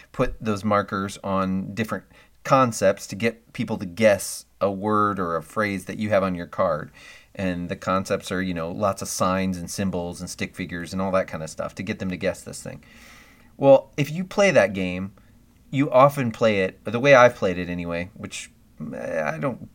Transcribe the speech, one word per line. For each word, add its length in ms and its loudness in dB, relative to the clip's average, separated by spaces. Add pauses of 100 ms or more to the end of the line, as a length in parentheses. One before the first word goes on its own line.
(140)
put 260 -2
those 240 -4
markers 580 -2
on 520 -2
different 320 -6 (380)
concepts 600 2
to 100 -12
get 380 -4
people 240 -4
to 80 -8
guess 600 0 (160)
a 100 2
word 480 0
or 160 -2
a 80 -2
phrase 420 -2
that 140 -8
you 100 -2
have 140 4
on 100 0
your 140 -8
card. 420 -2 (460)
And 340 -4
the 60 -6
concepts 560 -4
are, 100 -2
you 140 -4
know, 160 -6
lots 320 -2
of 40 -10
signs 520 0
and 100 -10
symbols 520 -4
and 80 -10
stick 260 -8
figures 360 -8
and 100 -6
all 100 -2
that 160 2
kind 160 -10
of 80 -10
stuff 240 -8
to 80 -10
get 160 -6
them 100 -6
to 80 -6
guess 240 -4
this 220 -16
thing. 200 -14 (760)
Well, 380 6
if 160 -2
you 120 -6
play 280 2
that 220 6
game, 400 -4 (560)
you 220 0
often 400 6
play 300 2
it, 220 -2
the 160 -4
way 140 6
I've 220 10
played 220 -2
it 120 -4
anyway, 460 -4
which, 340 -14 (440)
eh, 300 -4
I 140 -4
don't 380 -6